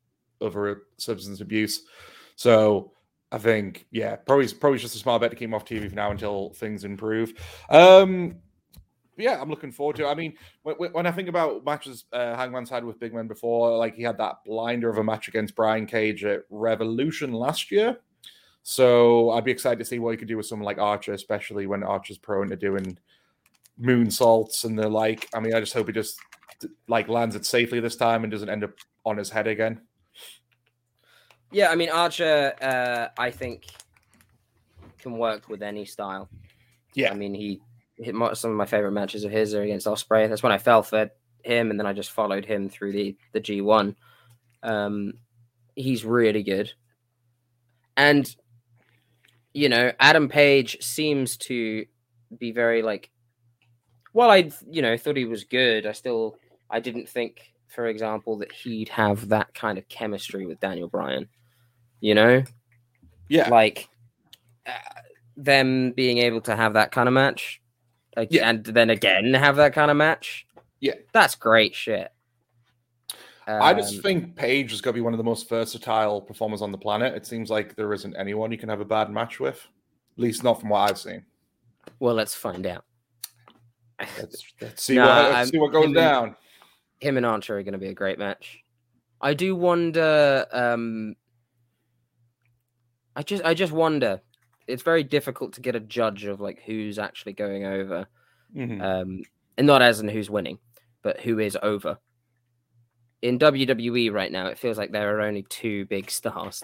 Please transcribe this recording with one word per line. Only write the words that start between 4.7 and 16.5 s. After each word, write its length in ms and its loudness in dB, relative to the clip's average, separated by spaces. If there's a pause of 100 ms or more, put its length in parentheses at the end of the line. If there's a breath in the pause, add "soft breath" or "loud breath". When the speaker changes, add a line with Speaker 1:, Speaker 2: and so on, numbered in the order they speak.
Speaker 1:
just 160 -12
a 40 -12
smart 220 0
bet 100 0
to 60 -14
keep 120 -10
him 60 -6
off 100 -6
T 140 -8
V 100 -8
for 60 -12
now 160 -4
until 440 -6
things 300 -10
improve. 480 -4 (380 loud breath)
Um, 680 10 (800)
yeah, 240 -2
I'm 80 -8
looking 240 -10
forward 240 -6
to 100 -4
it. 40 -2
I 40 -2
mean, 200 -8 (280 soft breath)
when, 140 -8
when, 160 -8
when 140 -2
I 60 0
think 160 -8
about 360 -2
matches, 480 -8
uh, 240 -4
Hangman's 320 -8
had 160 -6
with 160 -14
big 140 -10
men 120 -8
before, 520 0
like, 160 -2
he 80 -12
had 160 -4
that 260 -6
blinder 460 -4
of 80 -2
a 60 0
match 240 -4
against 260 -6
Brian 320 0
Cage 380 -2
at 260 -2